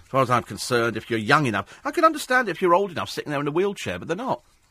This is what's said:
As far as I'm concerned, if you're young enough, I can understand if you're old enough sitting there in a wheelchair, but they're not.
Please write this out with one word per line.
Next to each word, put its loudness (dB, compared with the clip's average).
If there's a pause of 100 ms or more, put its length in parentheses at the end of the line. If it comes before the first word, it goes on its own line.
As -20
far 2
as 2
I'm 2
concerned, -2
if -14
you're 0
young 4
enough, -2
I -4
can 0
understand 2
if -4
you're 4
old 2
enough -6
sitting -8
there -2
in -2
a -4
wheelchair, -2
but -12
they're -2
not. -4 (280)